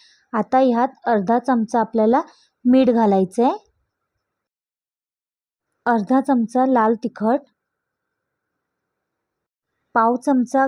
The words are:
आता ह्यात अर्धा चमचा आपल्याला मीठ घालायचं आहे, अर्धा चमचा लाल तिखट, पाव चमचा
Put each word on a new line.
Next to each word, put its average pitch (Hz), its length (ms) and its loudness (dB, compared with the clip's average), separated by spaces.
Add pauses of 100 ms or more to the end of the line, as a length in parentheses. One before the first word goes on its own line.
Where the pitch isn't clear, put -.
(320)
आता 226 260 -2
ह्यात 254 300 0 (180)
अर्धा 226 320 0
चमचा 240 420 -2
आपल्याला 220 400 0 (440)
मीठ 254 260 4
घालायचं 208 540 0
आहे, 285 80 2 (2250)
अर्धा 240 340 0
चमचा 254 460 -2
लाल 233 280 2
तिखट, 226 460 -4 (2500)
पाव 233 220 2
चमचा 269 520 0